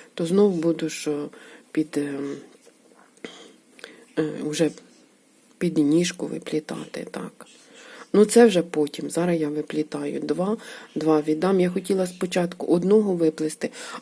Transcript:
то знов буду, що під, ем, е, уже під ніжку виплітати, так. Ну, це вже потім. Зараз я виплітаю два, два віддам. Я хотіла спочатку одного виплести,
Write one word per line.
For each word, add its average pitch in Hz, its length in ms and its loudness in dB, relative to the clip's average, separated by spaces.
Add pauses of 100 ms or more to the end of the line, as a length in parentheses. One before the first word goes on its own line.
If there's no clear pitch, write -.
(140)
то 170 120 -4
знов 196 260 4
буду, 160 360 0
що 147 400 -6 (440)
під, 156 240 -2
ем, 143 400 -6 (1800)
е, 156 120 -2 (140)
уже 151 260 0 (880)
під 170 200 -2
ніжку 160 480 2
виплітати, - 840 -8
так. - 360 -14 (680)
Ну, 208 100 8
це 233 220 8
вже 180 160 4
потім. 147 480 -4
Зараз 170 300 0
я 147 80 -2
виплітаю 151 720 -4
два, 170 360 -2 (380)
два 156 340 2
віддам. 180 320 2
Я 180 100 2
хотіла 185 360 -2
спочатку 180 600 -4
одного 190 480 4
виплести, 156 560 -2 (320)